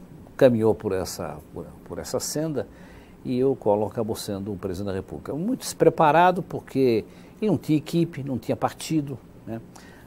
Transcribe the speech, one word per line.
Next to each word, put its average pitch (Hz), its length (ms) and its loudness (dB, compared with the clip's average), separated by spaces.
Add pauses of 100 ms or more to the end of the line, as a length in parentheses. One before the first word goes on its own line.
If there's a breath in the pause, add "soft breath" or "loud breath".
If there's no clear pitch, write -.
(360)
caminhou 113 360 6
por 104 200 -2
essa, 87 440 -6 (160)
por, 80 140 -12 (180)
por 85 140 -12
essa 110 220 -6
senda 151 480 -4 (560 loud breath)
e 127 180 0
o 135 140 2
Collor 104 340 0
acabou 110 240 -4
sendo 101 380 -6
o 95 40 -6
presidente 95 360 -6
da - 20 -4
República. 90 400 -8
Muito 190 280 -4
despreparado, 165 840 4
porque 127 600 0 (380 loud breath)
ele 214 80 2
não 139 80 2
tinha 156 180 0
equipe, 160 460 -2
não 131 160 -6
tinha 117 180 -4
partido, 143 640 -4 (260)
né? 113 160 -10 (460 loud breath)